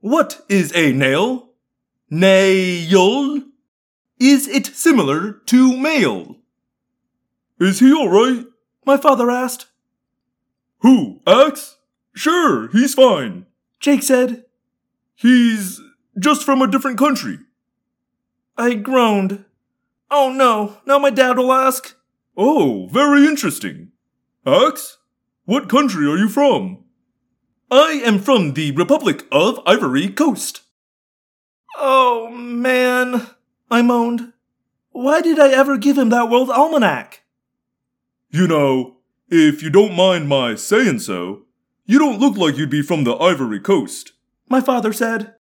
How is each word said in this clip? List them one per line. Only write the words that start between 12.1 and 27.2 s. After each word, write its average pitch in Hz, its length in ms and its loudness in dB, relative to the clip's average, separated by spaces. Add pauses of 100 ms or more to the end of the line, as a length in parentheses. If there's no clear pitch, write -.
Sure, 226 560 -2
he's 254 240 0
fine," 135 520 2 (340)
Jake 277 240 0
said. 247 420 -2 (720)
"He's 226 680 0 (360)
just 285 260 0
from 262 180 0
a 262 60 2
different 254 300 -4
country." 202 420 -2 (1160)
I 240 180 -2
groaned. 208 680 0 (680)
"Oh 277 220 0
no, 226 540 -2
now 277 140 2
my 277 100 2
dad 254 280 0
will 254 140 0
ask." 262 440 -2 (420)
"Oh, 170 500 0
very 285 380 4
interesting. 170 680 -6 (540)
Ax, 240 520 0 (480)
what 269 220 -4
country 220 400 0
are 151 100 -2
you 208 120 0
from?" 180 560 -2 (840)